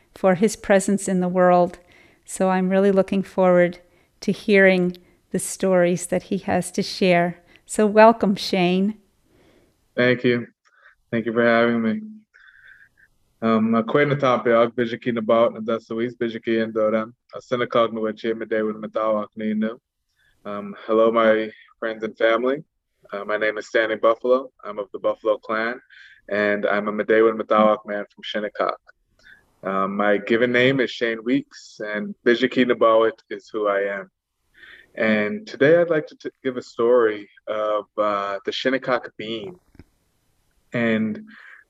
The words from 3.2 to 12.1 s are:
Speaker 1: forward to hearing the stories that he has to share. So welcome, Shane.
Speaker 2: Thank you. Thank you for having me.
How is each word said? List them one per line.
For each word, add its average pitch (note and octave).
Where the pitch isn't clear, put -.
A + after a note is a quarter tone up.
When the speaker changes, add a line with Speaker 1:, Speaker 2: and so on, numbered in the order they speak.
Speaker 1:
forward F3+
to G#3
hearing F#3
the F#3+
stories F3+
that F#3
he G3
has F3+
to G3+
share. F3
So G#3+
welcome, G#3+
Shane. F#3
Speaker 2:
Thank B2
you. A#2+
Thank A#2
you A2+
for A#2
having A#2
me. G#2+